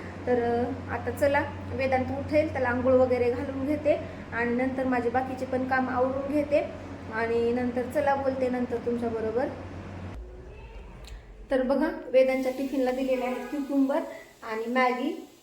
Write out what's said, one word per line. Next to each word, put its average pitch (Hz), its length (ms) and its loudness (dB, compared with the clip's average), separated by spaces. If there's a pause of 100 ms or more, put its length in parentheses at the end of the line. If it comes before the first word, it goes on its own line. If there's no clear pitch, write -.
(260)
तर, 247 160 4
अ, 240 500 -2
आता 240 180 -4
चला, 285 320 2 (300)
वेदांत 254 320 2
उठेल, 277 480 2
त्याला 262 160 0
आंघोळ 254 240 4
वगैरे 247 380 6
घालून 269 360 -2
घेते 294 340 2 (320)
आणि 240 220 0
नंतर 262 300 0
माझे 254 260 2
बाकीचे 262 360 -2
पण 262 220 -2
काम 254 200 2
आवरून 262 440 0
घेते 294 400 2 (420)
आणि 233 380 2
नंतर 247 300 0 (120)
चला, 277 200 4
बोलते 262 340 0
नंतर 247 280 -2
तुमच्याबरोबर. 233 720 -2 (2000)
तर 262 120 4
बघा, 285 260 2 (240)
वेदांच्या 262 400 4
टिफिनला 269 380 0
दिलेले 254 340 0
आहेत 247 260 -4
क्युकुंबर 277 500 2 (520)
आणि 226 200 -2
मॅगी. 254 560 2 (140)